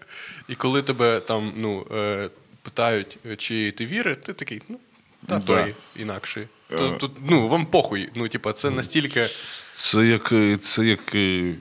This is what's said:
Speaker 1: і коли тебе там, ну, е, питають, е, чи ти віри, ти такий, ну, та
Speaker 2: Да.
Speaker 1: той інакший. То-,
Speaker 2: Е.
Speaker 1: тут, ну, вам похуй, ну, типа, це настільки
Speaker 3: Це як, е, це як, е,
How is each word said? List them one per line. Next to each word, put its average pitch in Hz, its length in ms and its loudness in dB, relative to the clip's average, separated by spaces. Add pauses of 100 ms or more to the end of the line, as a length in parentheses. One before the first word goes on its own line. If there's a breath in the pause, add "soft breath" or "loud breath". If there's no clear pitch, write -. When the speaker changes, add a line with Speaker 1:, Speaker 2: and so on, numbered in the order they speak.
(480 loud breath)
Speaker 1:
і 127 80 -8
коли 135 260 2
тебе 120 380 4
там, 107 380 -2
ну, 107 280 -2 (100)
е, 104 340 -2 (320)
питають, 113 640 0
е, 110 100 -8
чи 107 360 -2
ти 113 140 -8
віри, 185 300 -2
ти - 180 -12
такий, 120 360 -10
ну, 240 100 -12 (480)
та 180 120 0
Speaker 2:
Да. 95 60 -6
Speaker 1:
той 95 300 2 (200)
інакший. 107 520 -10 (300)
То-, - 80 0 (100)
Speaker 2:
Е. - 20 -8
Speaker 1:
тут, 135 140 -6 (180)
ну, 139 180 6
вам 160 180 2
похуй, 180 500 2
ну, 117 120 -4
типа, 110 260 -4
це - 160 -2
настільки 127 580 0 (540 loud breath)
Speaker 3:
Це 110 240 6
як, 113 260 4
е, 104 260 6
це - 280 0
як, 107 300 2
е, 92 460 2